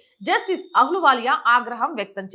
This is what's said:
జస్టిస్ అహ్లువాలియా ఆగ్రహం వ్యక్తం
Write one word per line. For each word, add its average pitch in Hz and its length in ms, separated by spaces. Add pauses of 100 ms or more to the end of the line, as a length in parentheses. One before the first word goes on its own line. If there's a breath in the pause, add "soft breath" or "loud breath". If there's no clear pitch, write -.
(220 soft breath)
జస్టిస్ 359 560
అహ్లువాలియా 269 680
ఆగ్రహం 240 480
వ్యక్తం 196 400